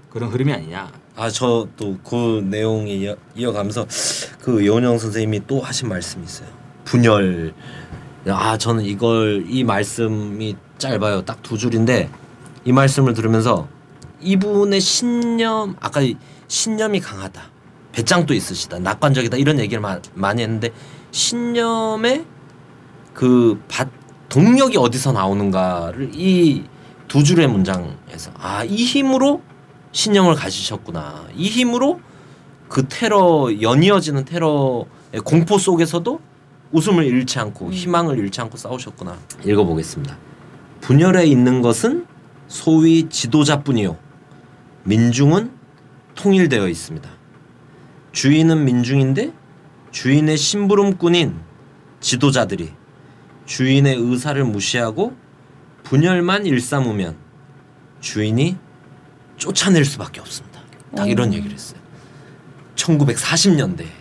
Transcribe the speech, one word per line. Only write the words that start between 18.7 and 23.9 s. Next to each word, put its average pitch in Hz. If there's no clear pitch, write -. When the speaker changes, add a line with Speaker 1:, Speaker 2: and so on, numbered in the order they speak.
Speaker 2:
낙관적이다 120
이런 143
얘기를 107
마-, 98
많이 101
했는데 110
신념의 233
그 123
바-, -